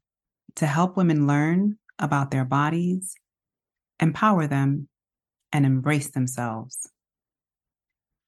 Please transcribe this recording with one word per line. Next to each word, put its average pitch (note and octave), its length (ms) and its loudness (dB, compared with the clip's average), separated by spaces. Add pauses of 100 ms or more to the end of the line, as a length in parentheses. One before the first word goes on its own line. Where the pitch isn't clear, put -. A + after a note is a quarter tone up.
(540)
to - 120 -2
help E3+ 300 0
women D#3+ 300 2
learn E3 500 2 (220)
about C#3+ 320 -2
their C3 160 0
bodies, E3 680 -2 (840)
empower E3 460 2
them, C#3 420 0 (640)
and C#3+ 140 2
embrace C#3 460 0
themselves. B2 760 -6 (1400)